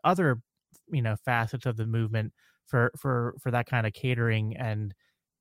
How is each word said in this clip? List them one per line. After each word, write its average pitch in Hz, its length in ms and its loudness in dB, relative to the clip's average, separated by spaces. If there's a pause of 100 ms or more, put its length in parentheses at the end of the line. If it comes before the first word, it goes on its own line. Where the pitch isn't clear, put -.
other, 160 380 4 (480)
you 139 120 0
know, 110 140 0 (100)
facets 120 400 0
of 120 100 0
the 110 100 -4
movement 113 480 0 (320)
for, 120 320 2
for, 120 420 -2
for 123 120 -4
that 120 160 0
kind 117 180 0
of 104 80 -2
catering 113 640 0
and, 107 360 -4 (480)